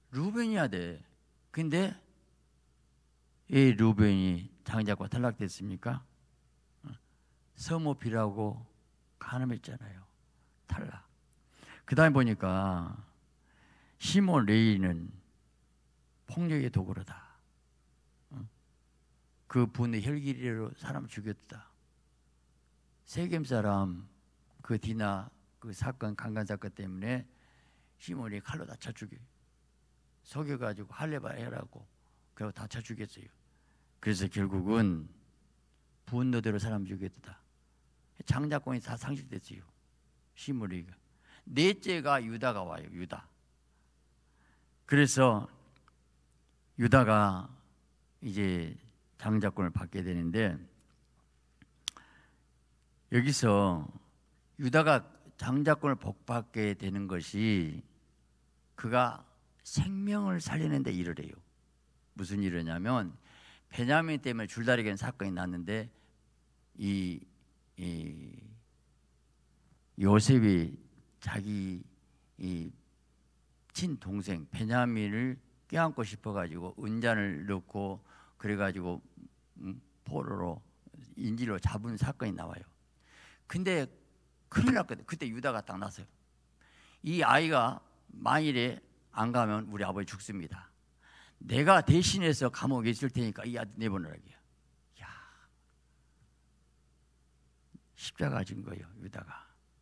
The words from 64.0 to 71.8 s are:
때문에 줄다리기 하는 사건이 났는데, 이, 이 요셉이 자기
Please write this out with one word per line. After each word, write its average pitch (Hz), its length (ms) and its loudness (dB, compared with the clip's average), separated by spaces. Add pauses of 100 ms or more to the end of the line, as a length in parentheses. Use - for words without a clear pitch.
때문에 113 260 -4
줄다리기 117 420 0
하는 98 80 -2
사건이 98 360 -6
났는데, 90 580 -4 (840)
이, 95 500 -2 (520)
이 80 600 -10 (1600)
요셉이 101 800 6 (420)
자기 98 640 -6 (540)